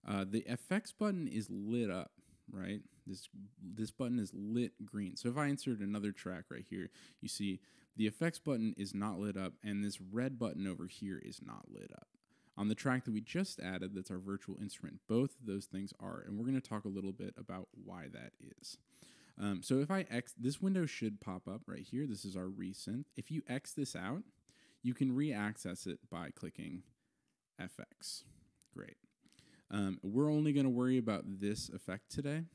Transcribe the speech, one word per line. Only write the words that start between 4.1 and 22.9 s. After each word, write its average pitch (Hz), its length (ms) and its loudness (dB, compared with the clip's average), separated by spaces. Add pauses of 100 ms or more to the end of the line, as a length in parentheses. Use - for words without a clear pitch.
is 101 140 0
lit 107 520 0
green. 101 320 -4
So - 100 -2
if 123 100 2
I 147 100 4
insert 135 320 2
another 101 340 2
track 90 360 -6
right - 180 -8
here, 95 220 -4 (300)
you - 80 -6
see 98 320 0 (380)
the 107 100 8
effects 165 320 2
button 113 380 2
is 98 180 -2
not 101 240 0
lit 101 160 0
up, 95 260 -2
and 101 220 0
this 101 160 0
red 117 400 -2
button 98 260 0
over 92 220 -2
here 95 340 -6
is - 240 -10
not 52 240 -12
lit 50 240 -12
up. - 140 -18 (480)
On 104 140 2
the 110 60 4
track 127 280 2
that 113 100 0
we 107 60 0
just 180 400 -2
added, 92 340 -2
that's 95 160 -4
our 92 100 -4
virtual 98 420 -4
instrument, 95 480 -8
both 120 280 6
of 123 80 -14
those 101 200 -2
things 95 340 -6
are, 95 260 -8
and 101 120 -4
we're 113 80 -2
gonna 131 160 2
talk 107 240 -4
a 104 40 -2
little 95 220 -2
bit 95 260 -6
about 92 300 -8 (160)
why 90 300 -10
that - 180 -12 (300)
is. - 160 -12 (600)
Um, 101 240 2
so 135 180 4
if 151 120 2
I 190 180 4
X, 120 300 -2
this 127 220 0
window 190 240 4
should 110 340 0
pop 92 300 -6
up 104 180 -6
right - 180 -8
here. 139 220 0
This 104 160 -4
is 95 140 -4
our 92 80 -2
Resynth. 98 640 -4 (100)